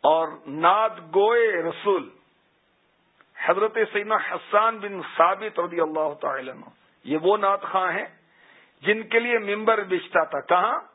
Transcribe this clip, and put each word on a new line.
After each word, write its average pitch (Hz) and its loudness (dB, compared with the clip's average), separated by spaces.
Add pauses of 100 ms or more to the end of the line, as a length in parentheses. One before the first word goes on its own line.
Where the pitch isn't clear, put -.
اور 160 4 (380)
نعت 208 2 (160)
گوئے 226 4 (160)
رسول 165 -2 (1300)
حضرت 214 0 (140)
سیدنا 208 -2
حسان 214 -2
بن 202 -10 (160)
ثابت 190 2
رضی 170 -2
اللہ 156 -2 (100)
تعالی 135 -6
عنہ، - -16 (360)
یہ 151 -2
وہ 190 4
نعت 196 0
خواں 185 0
ہیں - -6 (760)
جن 208 2 (100)
کے 226 4
لیے 240 0
ممبر 214 0
بچتا 180 0
تھا۔ 143 -6
کہاں؟ 208 2 (180)